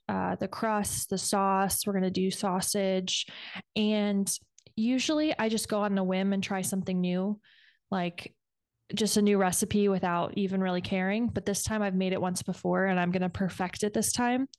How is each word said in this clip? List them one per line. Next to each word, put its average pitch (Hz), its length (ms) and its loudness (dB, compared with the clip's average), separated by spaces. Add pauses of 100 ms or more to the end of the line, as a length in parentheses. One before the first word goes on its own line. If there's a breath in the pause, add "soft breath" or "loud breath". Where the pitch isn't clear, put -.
uh, 185 280 -2
the 196 100 -4
crust, 214 600 -2
the 190 100 -2
sauce, 196 640 2
we're 202 80 -2
gonna 185 160 2
do 185 220 0
sausage. 190 960 0 (480 loud breath)
And 208 520 2 (480)
usually 262 600 2
I 226 120 0
just 220 200 -2
go 208 120 0
on 202 180 2
a 190 40 2
whim 190 300 2
and 196 80 0
try 190 200 -2
something 185 380 -2
new, 185 400 0 (520 soft breath)
like, 175 420 -4 (640)
just 208 220 2
a 208 40 6
new 202 160 6
recipe 196 520 2
without 175 460 0
even 190 260 0
really 180 200 0
caring. 196 460 0
But 196 180 -4
this 202 160 -2
time 220 220 -2
I've 196 100 -2
made 185 200 0
it 196 80 -2
once 180 200 -2
before 180 440 -2
and 185 140 2
I'm 175 120 2
gonna 185 180 0
perfect 180 540 -4
it 208 100 0
this - 200 0
time. 254 340 0 (120)